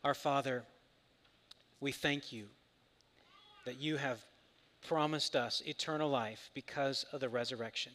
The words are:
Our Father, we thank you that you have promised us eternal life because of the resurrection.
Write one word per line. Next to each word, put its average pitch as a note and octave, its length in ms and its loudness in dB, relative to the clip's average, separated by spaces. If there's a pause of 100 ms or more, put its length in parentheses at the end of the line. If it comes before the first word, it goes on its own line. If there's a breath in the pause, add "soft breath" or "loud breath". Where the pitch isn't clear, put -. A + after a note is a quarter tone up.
Our C#3+ 120 4
Father, C3+ 480 0 (1160)
we C#3 120 0
thank C#3+ 420 0
you G#2+ 140 -10 (1160)
that B2+ 140 -8
you D3+ 180 0
have C3 220 0 (680)
promised D#3 500 4
us - 300 2
eternal D3+ 420 0
life A2+ 460 0
because C#3 580 -2
of D3 80 -6
the C3 100 0
resurrection. A#2+ 640 -2